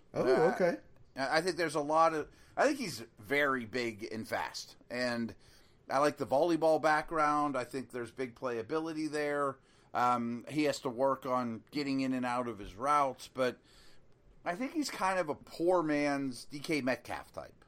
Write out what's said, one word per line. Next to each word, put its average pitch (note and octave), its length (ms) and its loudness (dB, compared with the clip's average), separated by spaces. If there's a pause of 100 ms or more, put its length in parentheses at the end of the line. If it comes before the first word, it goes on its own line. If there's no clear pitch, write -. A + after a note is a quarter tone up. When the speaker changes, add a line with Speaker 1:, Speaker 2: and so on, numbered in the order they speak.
(120)
Speaker 1:
Oh, D#3 100 0
Speaker 2:
Uh, - 320 4
Speaker 1:
okay. F#3+ 220 2 (400)
Speaker 2:
I, C3+ 220 2
I - 20 2
think E3+ 160 0
there's D#3+ 200 0
a D#3 40 0
lot D#3+ 320 4
of, D3 140 -4 (320)
I A3 80 6
think C#4+ 120 2
he's C#3 240 -6 (160)
very C3 460 0
big A#2 480 -4
and A2+ 160 -8
fast, - 480 -6 (140)
and A#2+ 440 -4 (560)
I C3+ 80 2
like D3 180 2
the C3 100 -4
volleyball D#3 540 4
background. D3 760 2
I B2 80 -2
think C3 260 -8
there's A#2+ 200 -8
big B2+ 240 -8
playability D3+ 760 -4
there. C#3+ 460 0 (380)
Um, A#2+ 540 2
he D3+ 160 0
has C#3 160 0
to C3+ 80 -4
work C3 380 0
on B2 340 -2 (100)
getting C#3 300 -2
in C3 140 0
and B2 100 -2
out B2 240 -2
of G#2+ 100 -6
his F#2+ 160 -12
routes, C#3 580 0
but B2+ 240 0 (880)
I F3 100 -2
think B3 180 -6
he's D4+ 180 -2
kind F#3+ 280 0
of E3+ 100 0
a C3+ 60 -2
poor E3+ 480 2
man's C#3+ 640 0
D D3 140 -12
K D3 200 -2
Metcalf A#2+ 540 -4
type. C2+ 180 -12 (160)